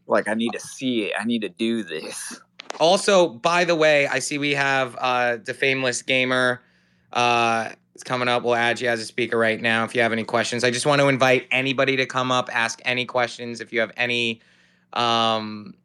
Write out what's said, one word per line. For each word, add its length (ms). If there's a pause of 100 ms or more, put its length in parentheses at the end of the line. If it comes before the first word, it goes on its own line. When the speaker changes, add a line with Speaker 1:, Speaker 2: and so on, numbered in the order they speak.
Speaker 1:
Like, 220
I 60
need 180
to 80
see 460
it. 120
I 60
need 180
to 80
do 340
this. 560 (400)
Speaker 2:
Also, 500
by 340
the 120
way, 320
I 120
see 180
we 160
have, 440
uh, 400
the 160
Fameless 520
Gamer, 560 (520)
uh, 560 (260)
is 80
coming 240
up. 160
We'll 100
add 260
you 80
as 140
a 40
speaker 340
right 200
now 240
if 120
you 60
have 120
any 100
questions. 400
I 60
just 160
want 160
to 60
invite 440
anybody 460
to 80
come 260
up, 220
ask 320
any 200
questions. 560
If 120
you 60
have 180
any, 440 (520)
um, 800 (120)